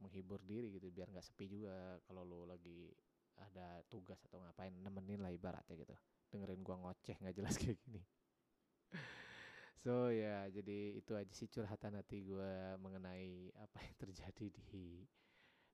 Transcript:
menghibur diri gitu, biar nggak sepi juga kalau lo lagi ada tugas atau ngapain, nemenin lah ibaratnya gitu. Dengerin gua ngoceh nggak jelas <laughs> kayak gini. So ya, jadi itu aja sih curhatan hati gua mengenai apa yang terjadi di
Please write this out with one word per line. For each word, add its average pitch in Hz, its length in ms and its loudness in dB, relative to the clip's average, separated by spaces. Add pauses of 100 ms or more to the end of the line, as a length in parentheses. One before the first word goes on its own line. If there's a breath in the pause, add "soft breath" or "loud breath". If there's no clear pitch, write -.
menghibur 95 400 -4
diri 107 320 0
gitu, 90 160 -6
biar 90 160 -4
nggak 92 160 -6
sepi - 240 -6
juga 95 560 -4
kalau 92 240 -6
lo 87 160 -6
lagi 87 480 -10 (480)
ada 95 480 -8
tugas 104 400 -6
atau - 160 -10
ngapain, 185 280 -4
nemenin 101 480 0
lah 95 120 2
ibaratnya 90 480 -2
gitu. - 160 -10 (360)
Dengerin 95 320 0
gua 92 160 2
ngoceh - 400 -2
nggak 92 160 0
jelas - 200 6
<laughs> - 40 2
kayak - 240 6
gini. 104 180 -6 (1800 loud breath)
So 123 300 10
ya, 104 400 6
jadi 101 480 2
itu - 160 -2
aja 98 180 2
sih 110 160 -2
curhatan 104 480 0
hati 98 320 -2
gua 95 520 2
mengenai 185 760 -4
apa - 240 -12
yang - 160 -8
terjadi 101 560 -4
di 90 520 -8 (680 loud breath)